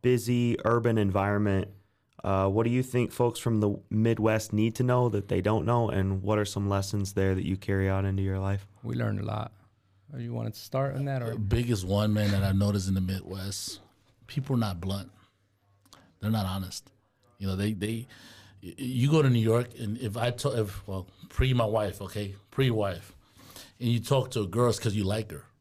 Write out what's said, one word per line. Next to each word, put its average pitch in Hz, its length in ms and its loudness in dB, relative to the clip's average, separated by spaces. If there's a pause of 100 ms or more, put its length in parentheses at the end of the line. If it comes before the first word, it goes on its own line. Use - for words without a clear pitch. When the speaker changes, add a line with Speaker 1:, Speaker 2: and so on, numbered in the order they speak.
Speaker 1:
busy, 120 640 2
urban 113 320 4
environment? 101 720 2 (540)
Uh, 98 240 2
what 104 160 2
do 117 60 2
you 127 140 2
think 123 280 0
folks 120 280 0
from 113 200 0
the 104 160 2 (140)
Midwest 110 640 2
need 110 220 2
to 127 80 0
know 123 260 4
that 101 180 -2
they 95 140 0
don't 101 240 2
know, 117 240 2
and 95 340 0
what 107 160 2
are 104 60 0
some 101 240 -4
lessons 98 440 -2
there 95 220 2
that 92 100 -2
you 95 120 -2
carry 98 320 0
on 98 160 0
into 98 180 0
your 95 160 -2
life? 98 260 -2 (160)
Speaker 2:
We 120 140 -6
learned 110 240 -2
a 101 60 -6
lot. 107 260 -6 (600)
Uh, 127 60 -10
you 120 140 -8
wanted 113 200 -6
to - 60 -16
start 139 360 -4
on 139 100 -4
that, 135 160 -4
or? 117 100 -4
Speaker 3:
The 110 80 -6
biggest 110 460 2
one, 104 280 2
man, 104 180 2
that 98 120 2
I've 98 120 2
noticed 98 320 2
in 98 60 2
the 95 80 2
Midwest, 95 800 -6 (460)
people 135 280 -4
are 120 40 2
not 98 200 -2
blunt. 95 300 -6 (1120)
They're 107 100 -2
not 107 140 0
honest. 92 440 -6 (500)
You 98 80 -4
know, 95 100 -2
they, 104 160 0
they, 113 340 -6 (540)
y-, 90 80 -14
y-, - 80 -16
you 131 340 0
go 160 100 6
to 139 80 6
New 120 100 6
York, 117 400 2
and 110 180 -6
if 113 180 -6
I 120 160 0
to-, 120 300 -2
if, 101 260 -6
well, 95 200 -6 (220)
pre 131 240 0
my 120 120 4
wife, 107 360 -2
okay, 98 340 -8 (160)
pre-wife, 107 640 0 (680)
and 120 80 0
you 120 100 2
talk 127 320 0
to 113 100 -2
a 98 60 -2
girl, 117 220 2
it's 110 100 -2
'cause 104 140 -2
you 104 100 0
like 107 280 -2
her. 71 120 -14 (180)